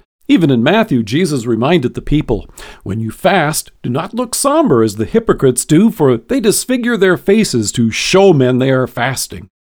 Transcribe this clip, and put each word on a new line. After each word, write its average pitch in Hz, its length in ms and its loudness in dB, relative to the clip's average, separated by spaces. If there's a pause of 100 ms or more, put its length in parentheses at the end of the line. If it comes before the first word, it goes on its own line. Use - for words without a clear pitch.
(300)
Even 170 200 4
in 117 140 2
Matthew, 151 400 2
Jesus 139 420 -2
reminded 123 480 0
the - 80 -10
people, - 460 -4 (360)
"When 117 180 -6
you 110 100 -6
fast, 160 600 -2 (120)
do 135 60 -6
not 156 240 -6
look 240 200 -6
somber 269 480 2
as 107 140 0
the 110 100 -4
hypocrites 170 600 0
do, 196 240 4
for 131 260 2
they 247 240 -4
disfigure 240 560 0
their 185 220 2
faces 180 560 0
to 113 180 0
show 190 400 2
men 127 280 2
they 135 120 0
are 127 160 0
fasting." 120 600 -8 (180)